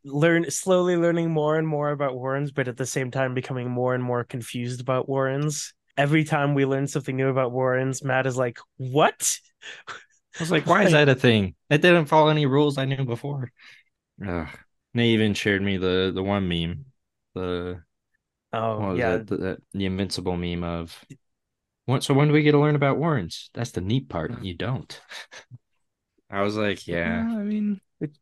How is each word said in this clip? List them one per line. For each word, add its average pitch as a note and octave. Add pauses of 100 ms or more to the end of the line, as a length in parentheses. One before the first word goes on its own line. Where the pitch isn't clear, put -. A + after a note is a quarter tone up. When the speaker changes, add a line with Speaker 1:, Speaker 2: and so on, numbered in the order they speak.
Speaker 1:
learn, E3
slowly F3+
learning E3+
more D#3
and D#3+
more D3
about C#3
Warrens, C3+
but C3+
at A#2+
the C3+
same B2+
time C3
becoming B2
more B2
and B2
more B2
confused B2
about B2+
Warrens. C#3 (240)
Every D3
time D3
we C#3
learn C3+
something C3+
new C3+
about C3
Warrens, C3
Matt C3
is B2+
like, B2 (180)
"What?" C3+ (500)
Speaker 2:
I - (460)
was E3
like, D3+
"Why F3
is F#3
Speaker 1:
<laughs> -
Like D3
Speaker 2:
that C3+
a -
thing? G#2+ (160)
It D3+
didn't F3
follow D#3
any D3+
rules C#3+
I C3+
knew C3+
before." B2+ (720)
Ugh. E2+ (460)
They A#2
even A2
shared G2
me G2+
the, F#2
the F#2+
one G2
meme. F2 (500)
The, F2+ (680)
Speaker 1:
Oh, A2+
Speaker 2:
what G2+
was F2+
Speaker 1:
yeah. A#2
Speaker 2:
it? A2
The, G2+
the, F#2 (160)
the G2
invincible F#2
meme F2
of, E2+ (840)
"What, C#3
so -
when D3
do D3
we D#3
get D3
to D3
learn D3+
about C#3
Warrens? C3
That's A#2
the -
neat G#2+
part. D#2+
Speaker 3:
Mm. -
Speaker 2:
You F#2
don't." F#2 (600)
<laughs> -
I G2
was G#2
like, G#2
"Yeah." F2
Speaker 3:
Yeah, A3+
I G#3
mean G#3 (180)
Speaker 1:
Which, D#3